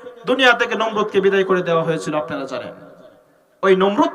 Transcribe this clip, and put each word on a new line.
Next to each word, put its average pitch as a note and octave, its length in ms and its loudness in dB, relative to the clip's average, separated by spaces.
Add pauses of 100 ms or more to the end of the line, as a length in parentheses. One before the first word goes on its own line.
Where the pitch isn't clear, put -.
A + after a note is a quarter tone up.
(260)
দুনিয়া C4 260 4
থেকে A#3 220 0
নমরুদকে G#3+ 460 -2
বিদায় F#3+ 240 2
করে F#3 180 0
দেওয়া E3 200 0
হয়েছিল, D#3+ 340 -4
আপনারা D3 280 -6
জানেন। A#2 300 -10 (880)
ওই F#3+ 140 4
নমরুদ G3+ 380 2